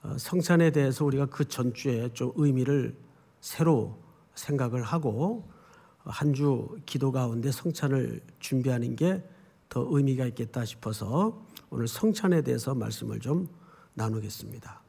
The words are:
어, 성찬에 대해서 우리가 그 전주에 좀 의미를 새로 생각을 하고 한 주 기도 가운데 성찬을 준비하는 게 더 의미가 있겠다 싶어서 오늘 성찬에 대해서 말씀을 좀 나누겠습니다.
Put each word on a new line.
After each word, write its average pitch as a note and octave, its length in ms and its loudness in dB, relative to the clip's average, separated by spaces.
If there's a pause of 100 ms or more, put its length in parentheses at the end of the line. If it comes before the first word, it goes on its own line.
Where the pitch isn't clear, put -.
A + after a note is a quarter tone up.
어, - 160 -6
성찬에 E3+ 540 4
대해서 C#3+ 340 2
우리가 C3+ 200 2
그 C3+ 220 -4
전주에 A#2+ 640 -2
좀 B2+ 240 -4
의미를 C3 580 2 (460)
새로 - 580 2 (360)
생각을 B2+ 480 -2
하고 D3+ 680 -2 (560)
한 C#3+ 300 0
주 C#3 520 0
기도 C3+ 240 0
가운데 B2+ 400 0
성찬을 C3 720 -2 (200)
준비하는 B2 560 0
게 F3+ 260 2 (480)
더 B2 200 -2
의미가 C3+ 380 2
있겠다 A#2 360 -4
싶어서 A2 800 -2 (240)
오늘 A#2 200 -4
성찬에 F#3+ 520 2
대해서 B2+ 340 0
말씀을 A2 460 -4
좀 D#3 280 0 (440)
나누겠습니다. A2 960 -6